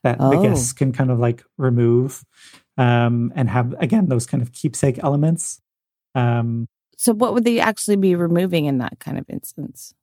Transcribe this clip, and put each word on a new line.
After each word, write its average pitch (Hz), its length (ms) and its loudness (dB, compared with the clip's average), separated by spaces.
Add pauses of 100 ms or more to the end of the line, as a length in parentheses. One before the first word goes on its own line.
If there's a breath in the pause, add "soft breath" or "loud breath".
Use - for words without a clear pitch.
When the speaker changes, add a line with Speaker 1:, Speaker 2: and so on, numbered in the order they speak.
Speaker 1:
that 123 140 2
the 135 60 2 (140)
Speaker 2:
Oh. 190 40 4
Speaker 1:
guests 123 300 0
can 131 200 0
kind 127 180 0
of, 120 80 2
like, 120 240 0 (160)
remove, 123 680 0 (540 loud breath)
um, 120 560 2
and 117 160 0
have, 123 300 -2
again, 202 260 2
those 123 180 0
kind - 180 -4
of 120 100 -8
keepsake - 500 -2
elements. 151 580 -2 (540)
Um, 117 540 -2 (280)
Speaker 2:
So - 180 0
what 214 200 0
would 240 100 2
they 233 160 2
actually 208 360 0
be 190 180 2
removing 170 520 0
in 135 120 0
that - 220 -6
kind - 180 -10
of - 100 -10
instance? - 760 -14